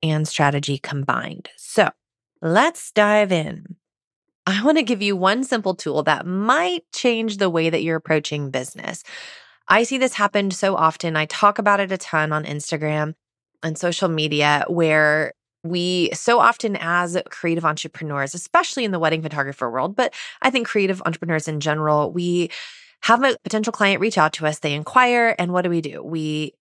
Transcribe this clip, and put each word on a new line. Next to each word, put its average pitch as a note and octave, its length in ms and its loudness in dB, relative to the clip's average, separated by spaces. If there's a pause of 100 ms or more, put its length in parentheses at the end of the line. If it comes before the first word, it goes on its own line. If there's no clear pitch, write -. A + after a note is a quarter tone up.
and D#3 240 0
strategy C#3+ 520 0
combined. C#3 760 -6
So - 360 0 (500)
let's A3+ 500 2
dive G#3 400 4
in. D#3+ 460 -4 (680)
I G3 160 0
want D4+ 160 4
to C#4 40 2
give G#3 200 0
you G3+ 120 2
one G3 280 2
simple G3+ 320 -2
tool D3+ 280 -2
that D3+ 220 2
might C4 680 0
change A3+ 460 -2
the G3 120 0
way E3 200 0
that D#3+ 140 0
you're E3 120 0
approaching D3+ 540 -2
business. - 540 -8 (640)
I A3 160 4
see C4 160 -2
this B3+ 160 2
happen G3+ 340 0
so F#3+ 260 0
often. D#3+ 400 0
I D#3 120 0
talk G#3 320 2
about G3+ 200 2
it F#3+ 120 -4
a F#3+ 60 -2
ton D#3 360 -2
on D3+ 120 -2
Instagram D3+ 680 -4 (480)
and D#3+ 160 -6
social F3 320 0
media D3 580 2
where D#3 640 2 (300)
we F3 500 0
so A#3 260 2
often A3+ 360 2
as F3 540 -2
creative E3 360 -4
entrepreneurs, D3+ 680 -4
especially C4+ 500 -2
in G#3 80 -2
the F3 80 -2
wedding D#3+ 220 2
photographer C#3 480 -4
world, C3+ 260 -4
but B3 160 2 (300)
I C4 80 4
think A#3+ 180 0
creative F#3+ 380 0
entrepreneurs E3 420 -2
in D#3 120 -4
general, D3+ 520 2
we F3 380 0 (520)
have A#3+ 220 4
a C4 200 2
potential G#3+ 280 -2
client G3 300 2
reach A3 160 0
out D#3 160 4
to D#3 140 -2
us, D3+ 100 0
they D3 160 -2
inquire, A#3+ 640 2
and F3+ 160 -2
what F3+ 80 2
do F3+ 80 -2
we E3+ 120 0
do? C#3 220 -10
We D#3 500 -4 (140)